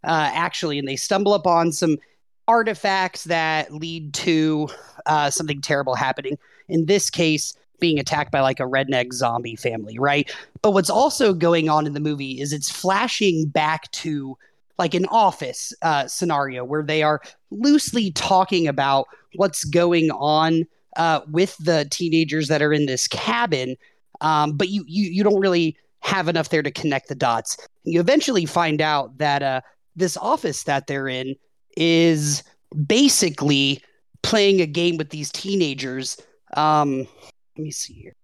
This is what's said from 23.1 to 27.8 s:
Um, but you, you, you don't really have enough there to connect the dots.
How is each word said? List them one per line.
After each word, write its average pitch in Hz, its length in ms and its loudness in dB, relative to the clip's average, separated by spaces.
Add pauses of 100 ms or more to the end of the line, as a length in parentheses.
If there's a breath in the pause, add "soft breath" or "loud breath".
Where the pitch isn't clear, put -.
Um, 151 340 2
but 185 140 0
you, 196 180 -4
you, 180 220 0
you 185 120 0
don't 202 180 4
really 175 360 2 (240)
have 180 280 -2
enough 165 200 -2
there 156 140 0
to 143 80 -2
connect 139 380 -4
the 143 60 -8
dots. 117 420 -2 (280 loud breath)